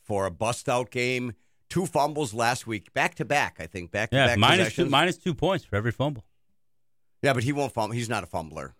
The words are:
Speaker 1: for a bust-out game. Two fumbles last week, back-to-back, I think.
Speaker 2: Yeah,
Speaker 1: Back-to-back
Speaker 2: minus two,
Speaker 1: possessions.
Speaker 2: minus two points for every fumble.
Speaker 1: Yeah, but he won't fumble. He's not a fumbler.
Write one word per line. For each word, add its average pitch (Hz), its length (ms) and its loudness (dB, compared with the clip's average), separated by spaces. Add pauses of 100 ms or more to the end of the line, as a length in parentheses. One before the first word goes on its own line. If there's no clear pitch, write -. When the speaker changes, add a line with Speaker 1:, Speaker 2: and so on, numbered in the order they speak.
Speaker 1:
for 98 220 0
a 95 60 -2
bust-out 123 600 -2
game. 123 420 -2 (360)
Two 180 160 0
fumbles 147 480 0
last 117 340 0
week, 110 260 -6
back-to-back, 139 680 0
I 87 80 -10
think. 90 260 -10
Speaker 2:
Yeah, 101 80 0
Speaker 1:
Back-to-back 120 360 4
Speaker 2:
minus 127 200 6
two, 185 80 4
Speaker 1:
possessions. 165 260 0
Speaker 2:
minus 165 260 4
two 180 160 -2
points 185 320 -2
for - 100 -4
every 110 160 0
fumble. 135 340 -4 (960)
Speaker 1:
Yeah, 139 120 4
but 120 100 0
he 139 100 0
won't 139 200 -2
fumble. 110 220 -2
He's 120 140 -4
not 107 140 -2
a 85 40 -14
fumbler. 80 520 -8